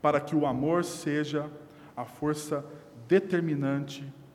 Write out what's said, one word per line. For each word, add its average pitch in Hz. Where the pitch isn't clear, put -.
para 147
que 147
o 147
amor 151
seja 151
a 123
força 147
determinante 143